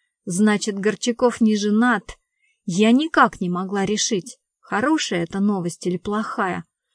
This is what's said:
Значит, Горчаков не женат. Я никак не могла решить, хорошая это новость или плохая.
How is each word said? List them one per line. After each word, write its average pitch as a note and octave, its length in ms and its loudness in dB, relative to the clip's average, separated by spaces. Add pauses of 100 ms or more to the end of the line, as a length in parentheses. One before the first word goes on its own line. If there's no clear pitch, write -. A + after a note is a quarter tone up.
(260)
Значит, G#3 520 0
Горчаков A3+ 640 0
не G#3+ 160 4
женат. G#3 600 0 (480)
Я G#3 260 4
никак C#4 500 2
не F3+ 80 -2
могла F#3+ 360 -2
решить, G#3 520 -4 (220)
хорошая A3 640 -2
это G3 160 -6
новость F#3+ 480 -2
или F3+ 100 -2
плохая. G#3 680 -4 (300)